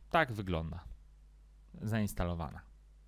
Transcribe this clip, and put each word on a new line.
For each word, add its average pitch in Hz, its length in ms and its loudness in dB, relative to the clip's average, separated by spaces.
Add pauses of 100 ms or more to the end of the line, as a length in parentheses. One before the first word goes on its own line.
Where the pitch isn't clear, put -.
Tak 156 240 4
wygląda. 85 500 -2 (960)
Zainstalowana. 90 800 0 (460)